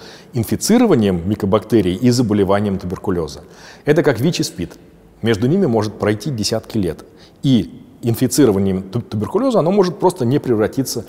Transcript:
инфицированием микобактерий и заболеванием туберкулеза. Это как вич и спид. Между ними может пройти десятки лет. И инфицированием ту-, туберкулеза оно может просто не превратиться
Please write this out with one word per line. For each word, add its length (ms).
инфицированием 960
микобактерий 680
и 140
заболеванием 680
туберкулеза. 600
Это 180
как 160
вич 220
и 20
спид. 300
Между 260
ними 200
может 320
пройти 320
десятки 480
лет. 260
И 400
инфицированием 840
ту-, 200
туберкулеза 560
оно 140
может 260
просто 260
не 140
превратиться 680